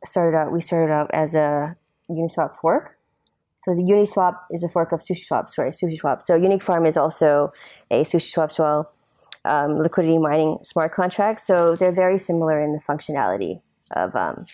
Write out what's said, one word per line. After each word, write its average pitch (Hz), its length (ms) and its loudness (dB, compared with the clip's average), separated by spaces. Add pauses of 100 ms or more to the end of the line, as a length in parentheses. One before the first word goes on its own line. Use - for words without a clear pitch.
started 170 340 0
out, 156 140 0
we 170 100 -2
started 165 320 0
out 151 200 0
as 156 200 0
a 151 440 0 (320)
Uniswap 165 460 -4
fork. - 420 -2 (640)
So 185 140 -2
the 175 100 0
Uniswap 196 520 2 (160)
is 170 120 -6
a 170 60 -4
fork 165 220 0
of 165 80 -2
SushiSwap, - 500 -4
sorry, 131 220 -4
SushiSwap. 160 500 -4
So 180 140 2
Unique 190 280 2
Farm 170 220 2
is 156 120 2
also 151 520 2 (400)
a 123 140 2
SushiSwap 160 480 -2
as - 80 -6
well, 151 320 0 (540)
um, 147 340 0
liquidity 165 380 2
mining 156 460 2
smart - 300 -2
contract. 202 480 -2
So 170 340 4
they're 180 200 2
very 185 240 2
similar 165 420 0
in 151 120 -2
the 151 60 -6
functionality 104 840 -4 (300)
of, 90 240 -4
um, 90 380 -4